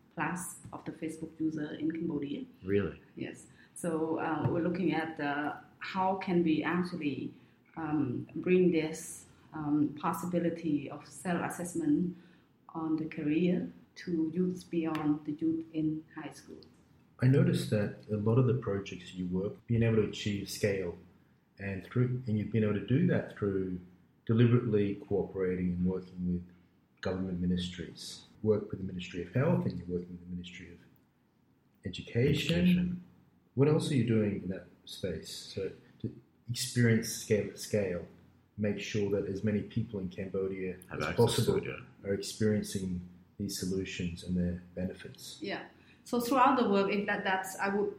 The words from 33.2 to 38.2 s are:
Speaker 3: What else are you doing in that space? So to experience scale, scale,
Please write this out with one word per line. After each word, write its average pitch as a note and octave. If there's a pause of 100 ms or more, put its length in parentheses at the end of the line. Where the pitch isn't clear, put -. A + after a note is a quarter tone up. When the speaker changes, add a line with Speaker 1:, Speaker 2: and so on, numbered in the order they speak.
Speaker 3:
What C#3
else D#3+
are D3
you A2+
doing G2+
in F#2
that F#2 (180)
space? -
So F#2+ (320)
to G2 (400)
experience A#2
scale, G2
scale, F#2 (560)